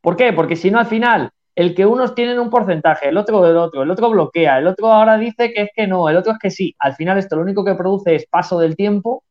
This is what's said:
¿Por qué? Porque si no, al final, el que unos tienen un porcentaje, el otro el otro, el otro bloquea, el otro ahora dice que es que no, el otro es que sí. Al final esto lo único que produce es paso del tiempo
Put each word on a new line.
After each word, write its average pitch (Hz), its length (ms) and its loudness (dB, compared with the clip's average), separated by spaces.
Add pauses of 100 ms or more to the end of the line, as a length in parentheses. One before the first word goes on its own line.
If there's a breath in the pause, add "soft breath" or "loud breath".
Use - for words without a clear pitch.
¿Por 170 160 0
qué? 247 160 2
Porque 160 240 0
si 185 140 0
no, 220 80 2
al 233 80 2
final, 220 440 0 (240)
el 175 200 0
que 185 100 2
unos 247 300 2
tienen 240 240 -2
un 240 100 -4
porcentaje, 170 640 0
el 170 80 0
otro 208 280 2
el 165 120 4
otro, 160 240 -2
el 147 80 -2
otro 220 180 0
bloquea, 165 500 2
el 147 80 0
otro 202 240 0
ahora 220 280 4
dice 226 340 -2
que 208 120 -2
es 202 120 -10
que 214 100 -2
no, 185 220 0
el 156 80 2
otro 185 160 0
es 220 60 -4
que 190 120 -4
sí. - 280 -6
Al 135 160 -2
final 185 240 -2
esto 190 180 -4
lo 160 60 -2
único 196 240 -4
que 196 80 0
produce 185 400 -2
es 156 120 -4
paso 170 320 -2
del 165 180 0
tiempo 202 540 -4